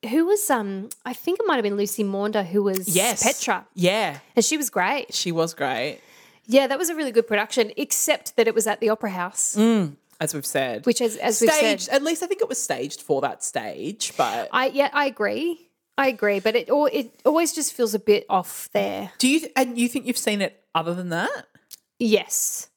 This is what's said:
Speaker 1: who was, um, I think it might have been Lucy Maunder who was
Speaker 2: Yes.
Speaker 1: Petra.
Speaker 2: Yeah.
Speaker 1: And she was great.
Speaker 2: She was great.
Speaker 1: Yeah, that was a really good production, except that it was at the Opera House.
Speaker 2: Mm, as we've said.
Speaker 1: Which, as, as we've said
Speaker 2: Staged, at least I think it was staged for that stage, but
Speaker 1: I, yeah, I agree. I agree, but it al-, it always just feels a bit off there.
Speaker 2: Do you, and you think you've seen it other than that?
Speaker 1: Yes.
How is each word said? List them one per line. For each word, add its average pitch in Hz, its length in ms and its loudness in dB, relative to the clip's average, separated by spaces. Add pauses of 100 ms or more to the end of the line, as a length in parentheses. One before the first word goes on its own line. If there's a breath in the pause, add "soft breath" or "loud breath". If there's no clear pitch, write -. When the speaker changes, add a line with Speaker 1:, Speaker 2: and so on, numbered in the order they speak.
Speaker 1:
who 302 160 2
was, 403 240 2
um, 202 400 -2 (160)
I 254 80 -8
think 359 260 -4
it 466 80 0
might 320 100 2
have 233 80 0
been 202 120 0
Lucy 208 260 -2
Maunder 202 420 0
who 190 180 0
was 185 260 -2
Speaker 2:
Yes. 190 340 2
Speaker 1:
Petra. 240 520 0
Speaker 2:
Yeah. 180 460 0 (140)
Speaker 1:
And 233 80 6
she 302 140 2
was 294 140 -4
great. 208 420 -2
Speaker 2:
She - 200 -4
was 165 200 0
great. 131 480 -4 (460 soft breath)
Speaker 1:
Yeah, 262 200 6
that 269 120 -2
was 349 100 -2
a 339 60 -4
really 294 180 -4
good 226 140 4
production, 214 500 0
except - 600 -2
that 226 120 4
it 220 60 0
was 214 120 2
at 208 140 -2
the 226 80 2
Opera 220 220 -2
House. 180 480 -4
Speaker 2:
Mm, 208 380 4 (240)
as 156 140 -2
we've 143 120 -8
said. 127 400 -2
Speaker 1:
Which, 240 140 2
as, 226 160 -2
as 220 240 -2
we've 233 100 6
said 220 300 2
Speaker 2:
Staged, - 100 -8
at 277 140 2
least 320 180 -2
I 349 40 -4
think 370 140 -2
it - 80 0
was - 140 -6
staged 131 400 -6
for 139 200 0
that 131 220 -4
stage, 110 720 -6
but - 360 0
Speaker 1:
I, 262 160 2
yeah, 277 240 2
I 285 140 2
agree. 240 640 -4 (300)
I 269 100 4
agree, 208 320 0
but 220 140 0
it - 160 0
al-, 294 160 4
it 254 380 -2
always 311 280 4
just - 200 -4
feels 226 200 0
a 214 60 0
bit 208 320 2
off - 420 -2
there. 196 460 -2
Speaker 2:
Do 254 100 2
you, 311 280 2
and 247 220 0
you 240 100 2
think 254 180 -4
you've 240 120 -2
seen 208 220 0
it - 220 -4 (140)
other 165 180 -2
than 180 160 -6
that? 202 360 -4 (520)
Speaker 1:
Yes. - 800 -2